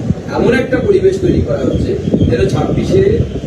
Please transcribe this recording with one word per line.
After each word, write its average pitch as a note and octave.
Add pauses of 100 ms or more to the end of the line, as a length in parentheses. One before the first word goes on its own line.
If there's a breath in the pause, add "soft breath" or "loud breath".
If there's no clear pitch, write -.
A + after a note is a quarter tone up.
(340)
এমন A#4
একটা A#4+
পরিবেশ G4
তৈরি -
করা -
হচ্ছে - (340)
যেন -
ছাব্বিশে - (280)